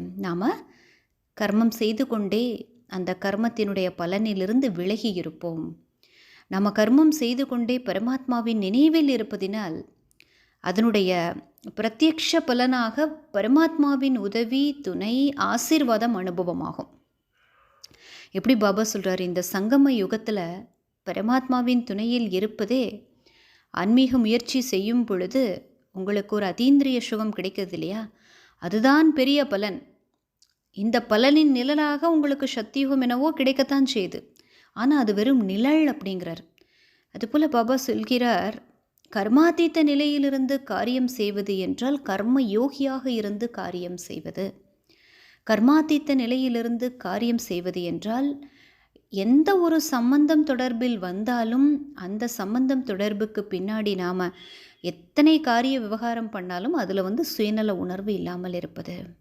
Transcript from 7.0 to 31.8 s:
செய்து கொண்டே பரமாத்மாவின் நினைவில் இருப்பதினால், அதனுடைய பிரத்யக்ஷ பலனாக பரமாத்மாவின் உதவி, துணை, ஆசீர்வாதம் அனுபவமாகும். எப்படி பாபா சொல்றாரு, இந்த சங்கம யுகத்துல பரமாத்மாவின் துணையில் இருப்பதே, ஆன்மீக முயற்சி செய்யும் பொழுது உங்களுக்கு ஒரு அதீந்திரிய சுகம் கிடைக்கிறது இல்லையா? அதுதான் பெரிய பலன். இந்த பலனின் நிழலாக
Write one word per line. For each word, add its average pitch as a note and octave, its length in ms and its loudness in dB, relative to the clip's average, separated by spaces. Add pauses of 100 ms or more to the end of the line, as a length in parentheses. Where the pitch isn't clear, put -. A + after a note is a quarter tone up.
செய்து B3 240 0
கொண்டே B3 320 -2
பரமாத்மாவின் A#3+ 880 -2
நினைவில் D4 520 4
இருப்பதினால், G3 640 -6 (840)
அதனுடைய F#3 720 2 (400)
பிரத்யக்ஷ D#4 720 0
பலனாக B3 580 0 (280)
பரமாத்மாவின் C#4 840 2
உதவி, A#3 640 -2
துணை, A#3 560 0
ஆசீர்வாதம் A#3 800 2
அனுபவமாகும். F3 760 -6 (1400)
எப்படி A3+ 260 2
பாபா G3+ 260 2 (100)
சொல்றாரு, F#3 280 -4
இந்த F3+ 220 -4
சங்கம B3 500 2
யுகத்துல G#3+ 480 -2 (640)
பரமாத்மாவின் B3 800 0
துணையில் A3+ 460 -2
இருப்பதே, G#3+ 520 -2 (920)
ஆன்மீக B3 440 4
முயற்சி A3+ 420 2
செய்யும் A3+ 440 0
பொழுது G#3 400 0 (520)
உங்களுக்கு G3+ 400 -4
ஒரு G3+ 100 -2
அதீந்திரிய C4 540 4
சுகம் A3 320 -4
கிடைக்கிறது F#3+ 400 -6
இல்லையா? F3 300 -6 (600)
அதுதான் C4 500 4
பெரிய C#4 340 2
பலன். G3+ 340 -4 (960)
இந்த A3+ 320 0
பலனின் C#4 480 6
நிழலாக D4 540 0